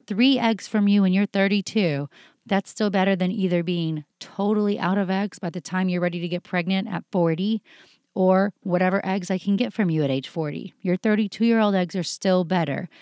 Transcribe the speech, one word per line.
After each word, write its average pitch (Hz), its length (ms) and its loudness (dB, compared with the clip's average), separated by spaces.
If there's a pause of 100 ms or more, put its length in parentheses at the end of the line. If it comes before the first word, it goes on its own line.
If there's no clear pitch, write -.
three 247 320 2
eggs 226 300 -2
from 202 200 2
you 202 160 4
and 185 100 2
you're 202 100 2
thirty-two, 196 840 0 (340)
that's 196 240 0
still 208 220 -2
better 190 260 2
than 180 140 0
either 180 320 0
being 165 420 -2 (160)
totally 208 580 -2
out 190 200 0
of 190 120 0
eggs 190 280 -4
by 185 100 -8
the 165 120 -8
time 185 280 -2
you're 180 140 -2
ready 175 180 -2
to 170 80 -4
get 175 140 -6
pregnant 185 460 -2
at 170 220 -8
forty 185 520 0 (520)
or 185 380 4 (100)
whatever 185 440 0
eggs 190 240 -4
I 190 80 -2
can 196 180 0
get 226 160 -2
from 196 160 0
you 156 140 2
at 139 80 0
age 131 180 -4
forty. 156 540 -8
Your 180 140 0
thirty-two-year-old 214 800 2
eggs 185 220 -2
are 180 60 -2
still 185 420 0
better. 151 460 -2 (100)